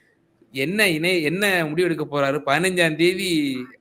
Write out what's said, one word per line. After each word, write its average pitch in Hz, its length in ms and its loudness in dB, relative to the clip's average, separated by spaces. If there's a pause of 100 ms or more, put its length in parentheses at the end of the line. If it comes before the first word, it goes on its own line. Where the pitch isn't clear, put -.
(520)
என்ன 165 320 -2
இணை-, 175 380 2
என்ன 180 440 0
முடிவு 160 240 0
எடுக்க 151 220 -4
போறாரு? 143 340 0
பதினஞ்சாம் 165 500 2
தேதி 165 640 0 (240)